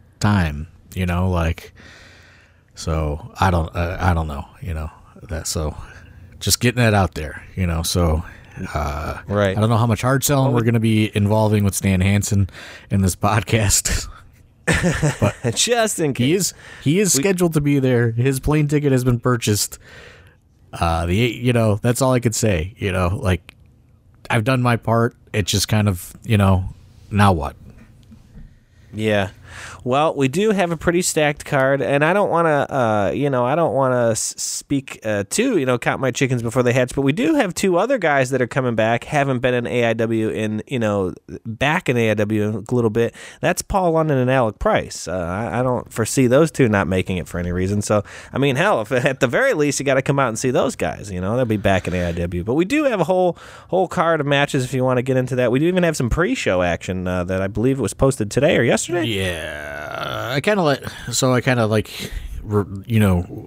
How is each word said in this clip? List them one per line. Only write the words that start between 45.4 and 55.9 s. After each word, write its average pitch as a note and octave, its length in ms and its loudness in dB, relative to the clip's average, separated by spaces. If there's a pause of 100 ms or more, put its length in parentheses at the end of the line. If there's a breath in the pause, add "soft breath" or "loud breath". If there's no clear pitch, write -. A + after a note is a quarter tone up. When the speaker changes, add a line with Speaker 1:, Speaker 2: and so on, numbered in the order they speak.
Speaker 2:
I B2 40 0
don't B2+ 300 -4
foresee B2 320 0
those C#3 240 4
two C3+ 180 2
not G2+ 200 2
making F#2 300 -2
it D#2+ 100 -8
for - 100 -10
any F2 140 -4
reason. F#2+ 320 -2
So, G#2 200 0 (280 loud breath)
I - 80 -4
mean, C3+ 160 0
hell, E3+ 260 0
if, G#2+ 100 -8
at C3 280 0
the C3 80 2
very A#3 260 2
least, D3 260 0
you C3+ 60 -6
gotta C3 160 2
come C#3 160 0
out C3+ 120 2
and A2 100 -6
see C3 100 0
those E3+ 260 0
guys, F2 360 -6
you F2+ 100 -6
know, G2 140 -2
they'll B2+ 100 0
be A2 120 0
back F#2+ 300 0
in F2 60 -4
A F2+ 140 -2
I E2+ 60 -2
W. F2 300 -4
But A2+ 120 -2
we E3+ 100 2
do D4 200 0
have A3+ 160 0
a D3+ 40 -2
whole, F#3 320 0 (300 loud breath)
whole F3+ 220 0
card E3 300 0
of C#3+ 60 -2
matches C#3+ 380 2
if B2+ 100 -8
you B2+ 100 0
wanna B2+ 200 2
get B2+ 140 0
into B2+ 180 -2
that. B2 160 2
We C3 80 4
do D#3 80 2
even F3+ 160 0
have E3 140 0